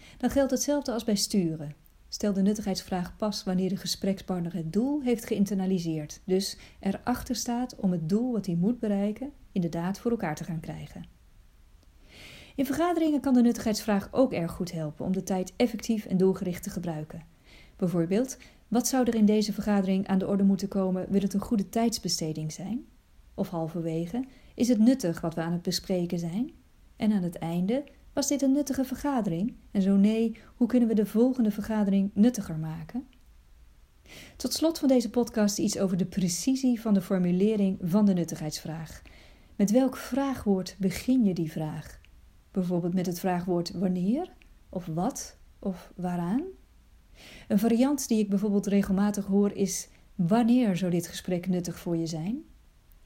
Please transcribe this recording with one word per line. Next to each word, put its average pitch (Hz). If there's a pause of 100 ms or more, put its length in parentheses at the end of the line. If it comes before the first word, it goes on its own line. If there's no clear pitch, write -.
(160)
dan 247
geldt 269
hetzelfde 269
als 233
bij 208
sturen. 160 (340)
Stel 208
de 190
nuttigheidsvraag 190
pas 214
wanneer 185
de 190
gesprekspartner 185
het 160
doel 269
heeft 240
geïnternaliseerd, 185
dus 190 (240)
erachter 214
staat 247
om 185
het 160
doel 240
wat 202
hij 170
moet 202
bereiken 214 (220)
inderdaad 170
voor 240
elkaar 190
te 160
gaan 160
krijgen. 156 (1500)
In 269
vergaderingen 320
kan 269
de 247
nuttigheidsvraag 214
ook 262
erg 170
goed 175
helpen 156
om 185
de 185
tijd 185
effectief 226
en 190
doelgericht 185
te -
gebruiken. 160 (540)
Bijvoorbeeld: 180 (320)
"Wat 247
zou 254
er 233
in 214
deze 214
vergadering 196
aan 190
de 185
orde 196
moeten 196
komen, 185
wil 196
het 196
een 202
goede 202
tijdsbesteding 165
zijn?" 240 (500)
Of 190
halverwege: 170 (300)
"Is 233
het 240
nuttig 214
wat 160
we 170
aan 165
het 175
bespreken 180
zijn?" 175 (460)
En 214
aan 196
het 175
einde: 185 (280)
"Was -
dit 285
een 269
nuttige 269
vergadering? 240 (160)
En 196
zo 196
nee, 220 (200)
hoe 240
kunnen 240
we 220
de 208
volgende 226
vergadering 202
nuttiger 202
maken?" 160 (1300)
Tot -
slot 320
van 277
deze 240
podcast 220
iets 208
over 190
de 185
precisie 240
van 214
de 190
formulering 190
van 190
de 196
nuttigheidsvraag. 165 (540)
Met 202
welk 254
vraagwoord 247
begin 220
je 185
die 165
vraag? 156 (500)
Bijvoorbeeld 175
met 180
het 175
vraagwoord 175
wanneer, 190 (360)
of 175
wat, 175 (200)
of -
waaraan? 180 (1080)
Een 208
variant 240
die 220
ik 202
bijvoorbeeld 202
regelmatig 202
hoor 202
is: - (260)
"Wanneer 226
zou 180
dit 170
gesprek 180
nuttig 175
voor 175
je 165
zijn?" 170 (640)